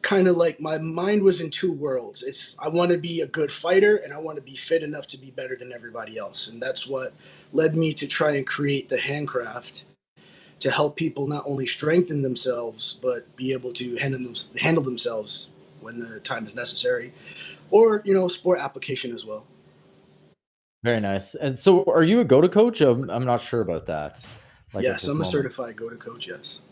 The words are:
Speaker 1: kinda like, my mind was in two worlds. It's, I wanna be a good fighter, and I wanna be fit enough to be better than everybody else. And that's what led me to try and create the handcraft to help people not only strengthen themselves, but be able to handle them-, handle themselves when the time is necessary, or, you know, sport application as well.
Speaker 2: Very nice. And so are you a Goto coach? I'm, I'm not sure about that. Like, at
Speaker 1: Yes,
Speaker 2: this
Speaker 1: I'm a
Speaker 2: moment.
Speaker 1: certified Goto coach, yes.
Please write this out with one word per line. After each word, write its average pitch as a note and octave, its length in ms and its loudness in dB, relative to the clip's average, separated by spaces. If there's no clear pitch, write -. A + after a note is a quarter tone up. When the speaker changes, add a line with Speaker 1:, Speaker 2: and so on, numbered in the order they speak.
Speaker 1:
kinda F#3 320 6
like, E3+ 260 2
my D#3 180 -4
mind F3 460 0
was F#3 160 6
in D#3+ 100 -6
two F3+ 220 -2
worlds. C3 520 -4
It's, - 360 -12
I D3+ 80 -6
wanna F3 300 4
be E3 240 -4
a D3 60 -2
good D3 260 -2
fighter, G3 420 6
and C#3+ 180 -6
I D3 40 -12
wanna D#3 240 -10
be C3 140 -18
fit D#3+ 280 0
enough D3 240 -8
to C3+ 100 -14
be C3+ 140 -20
better B2+ 240 -8
than B2 160 -16
everybody A2+ 460 -12
else. G2+ 300 -8
And A2+ 140 -12
that's C3 240 -6
what C3 280 -6
led D#3 240 2
me D#3+ 160 2
to C#3+ 120 -6
try D3+ 300 0
and C3+ 100 -2
create C#3 440 -2
the B2+ 100 0
handcraft B2 840 -6
to C3+ 120 0
help D3 260 0
people D3 280 -2
not D3 200 -4
only C3+ 200 -4
strengthen D#3 560 2
themselves, A#2+ 800 -4
but B2 360 -4
be B2+ 160 -4
able B2 200 -6
to A#2+ 220 -6
handle C3 260 -2
them-, A#2+ 140 -10
handle D#3+ 260 2
themselves A#2 640 -6
when A#2 200 -14
the A2+ 200 -12
time A2+ 260 -8
is G#2+ 80 -14
necessary, B2 600 -4
or, G#3+ 320 6
you G3 100 2
know, F#3 140 4
sport F3 320 0
application C3+ 540 -8
as A2+ 100 -12
well. G#2+ 220 -12
Speaker 2:
Very A#2+ 160 2
nice. G2 340 -2
And C3+ 240 -4
so F#3+ 280 6
are E3 180 6
you G3+ 160 6
a A3+ 60 4
Goto D3 240 8
coach? A3+ 320 4
I'm, B2+ 280 4
I'm A#2+ 140 -2
not A#2+ 160 2
sure A#2+ 220 -2
about E2 240 -2
that. D2+ 360 -6
Like, G2+ 100 -4
at B2+ 80 2
Speaker 1:
Yes, A#2 100 -6
Speaker 2:
this - 80 -4
Speaker 1:
I'm - 20 -2
a - 80 -2
Speaker 2:
moment. - 120 -2
Speaker 1:
certified B2 460 -4
Goto A#2 180 -10
coach, A#2 320 -14
yes. - 320 -14